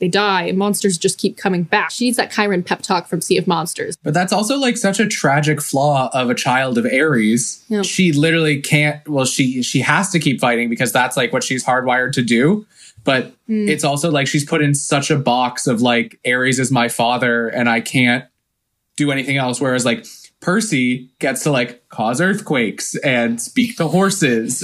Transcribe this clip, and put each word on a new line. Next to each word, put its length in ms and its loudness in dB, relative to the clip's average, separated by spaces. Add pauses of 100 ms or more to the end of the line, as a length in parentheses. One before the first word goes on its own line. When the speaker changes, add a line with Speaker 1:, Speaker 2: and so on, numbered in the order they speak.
Speaker 1:
they 80 0
die. 360 2
And 140 -2
monsters 400 0
just 200 0
keep 180 -2
coming 280 0
back." 280 -2
She 140 -4
needs 120 0
that 140 -2
Chiron 320 0
pep 180 -6
talk 260 -2
from 120 -4
Sea 160 0
of 100 -2
Monsters. 560 -4
Speaker 2:
But 120 -2
that's 180 0
also, 260 0
like, 180 0
such 240 0
a 60 2
tragic 540 0
flaw 520 0
of 180 0
a 40 0
child 440 0
of 80 2
Ares. 840 0
Speaker 1:
Yeah. 140 0
Speaker 2:
She 300 2
literally 480 2
can't, 480 0
well, 160 0
she, 380 0
she 180 -2
has 300 2
to 80 0
keep 220 0
fighting 280 0
because 240 -2
that's, 240 0
like, 160 0
what 120 0
she's 200 -4
hardwired 480 0
to 100 0
do. 440 2 (380)
But 280 0 (160)
Speaker 1:
Mm. 200 0
Speaker 2:
it's 160 0
also, 260 0
like, 180 0
she's 160 0
put 180 0
in 120 4
such 360 0
a 60 2
box 520 0
of, 120 0
like, 460 0
"Ares 340 0
is 120 0
my 160 2
father 600 0
and 220 -2
I 100 2
can't 440 0 (720)
do 160 0
anything 240 -2
else." 240 -2
Whereas, 240 0
like, 200 -2 (360)
Percy 760 -2
gets 240 -4
to, 80 0
like, 400 -2
cause 280 -2
earthquakes 760 -2 (100)
and 380 0
speak 340 -2
to 120 0
horses 760 2